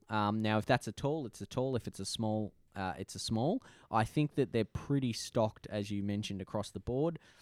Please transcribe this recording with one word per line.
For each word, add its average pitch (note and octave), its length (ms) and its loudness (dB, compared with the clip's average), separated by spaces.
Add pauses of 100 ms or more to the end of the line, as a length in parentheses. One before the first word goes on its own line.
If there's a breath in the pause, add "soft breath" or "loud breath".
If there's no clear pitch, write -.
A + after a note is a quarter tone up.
Um, G#2+ 340 2
now, G#2+ 160 4
if G#2 80 2
that's B2 220 4
a G#2 40 -4
tall, C#3+ 340 -2
it's - 140 -14
a G2+ 60 -8
tall. B2+ 300 0
If - 100 -4
it's G2 140 -8
a G2 40 -6
small, G#2+ 480 0 (220)
uh, F#2 240 -2
it's - 160 -8
a G#2 60 -8
small. C3 420 0 (280 loud breath)
I A2+ 140 4
think D3 300 0
that C#3 180 2
they're A2+ 120 2
pretty C3 480 0
stocked, - 580 -2
as G#2 220 -4
you G2+ 100 -2
mentioned, G2+ 400 -2
across G#2 300 -4
the G2 80 -8
board. D3 400 0 (220 soft breath)